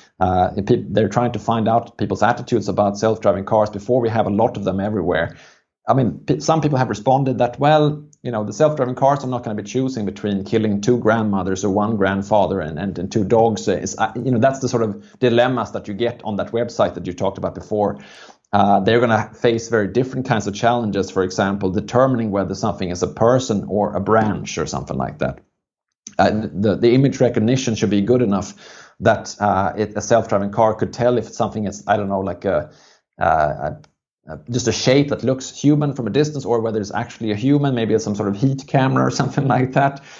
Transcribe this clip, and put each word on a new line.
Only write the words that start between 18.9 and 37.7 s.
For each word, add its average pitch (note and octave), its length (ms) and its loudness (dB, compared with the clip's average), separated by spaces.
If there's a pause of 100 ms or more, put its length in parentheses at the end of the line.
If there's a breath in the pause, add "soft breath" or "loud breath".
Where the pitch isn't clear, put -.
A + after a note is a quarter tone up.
gonna A2 340 2
face A#2 340 0
very G#2 200 2
different C3 400 -2
kinds G#2+ 180 0
of G2+ 80 -4
challenges, A2+ 560 0
for F#2+ 140 0
example, G2 460 0
determining A2+ 600 0
whether F#2+ 240 -2
something G2 360 -4
is F2 120 -4
a F2+ 60 0
person A#2 580 2
or G2+ 300 -2
a G2 40 -2
branch G#2+ 580 0
or D#2 80 -2
something C#2 320 -6
like - 200 -6
that. - 220 -6 (800)
Uh, E2 340 2
the, G2 240 0
the A#2 180 4
image C3+ 240 2
recognition A#2 560 2
should G#2 140 0
be G2+ 140 2
good A#2+ 180 2
enough G2+ 340 -2 (460 loud breath)
that, - 400 0
uh, G2 340 2
it, G#2 220 -4
a G#2 60 -4
self-driving G2+ 480 2
car A2 240 2
could - 180 -4
tell B2 240 2
if A2 120 -2
something G#2+ 380 -4
is, F#2 200 -8
I G#2 100 4
don't G2+ 140 -4
know, G2 100 0
like F#2 240 -6
a, E2 260 0 (480 soft breath)
uh, - 60 -2
a, D2+ 540 0 (500)
a, D#2 100 -14 (120)
just A#2+ 180 -2
a A2 40 0
shape C#3 360 2
that G#2+ 160 -4
looks C3 340 -4
human D3 360 2
from A#2+ 120 -6
a G#2 40 -2
distance, D3 340 0
or A2+ 160 0
whether A2 180 -2
it's G2+ 140 -6
actually A2+ 400 -6
a G#2 40 -2
human, C#3 380 2